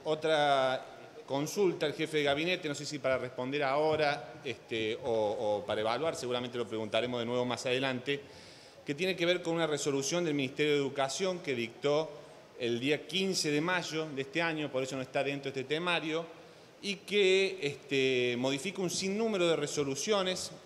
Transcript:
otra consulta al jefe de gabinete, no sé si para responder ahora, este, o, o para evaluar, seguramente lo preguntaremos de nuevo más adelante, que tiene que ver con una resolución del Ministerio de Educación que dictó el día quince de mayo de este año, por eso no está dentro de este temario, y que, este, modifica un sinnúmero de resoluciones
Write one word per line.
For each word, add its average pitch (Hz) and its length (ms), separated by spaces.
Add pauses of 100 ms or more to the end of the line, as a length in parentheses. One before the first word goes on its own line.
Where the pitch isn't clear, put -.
otra 147 800 (400)
consulta 151 640
al 143 80
jefe 156 220
de 147 80
gabinete, 160 420
no 143 80
sé 143 100
si 143 140
para 131 180
responder 127 460
ahora, 147 720 (100)
este, 113 580
o, 135 60
o 107 560
para 107 160
evaluar, 127 340
seguramente 123 400
lo 120 120
preguntaremos 110 520
de 113 60
nuevo 123 180
más 123 220
adelante, 131 560 (640)
que 147 80
tiene 180 220
que 170 100
ver 175 160
con 165 140
una 165 100
resolución 151 600
del 151 100
Ministerio 143 380
de 147 40
Educación 139 640
que 147 160
dictó 143 560 (480)
el 120 200
día 143 280
quince 185 420
de 147 120
mayo 160 440
de 139 160
este 156 220
año, 156 280
por 131 120
eso 135 120
no 131 60
está 135 220
dentro 139 280
de 131 100
este 131 140
temario, 165 480 (600)
y 196 140
que, 190 680
este, 131 720
modifica 139 420
un 175 120
sinnúmero 196 560
de 160 80
resoluciones 147 960 (140)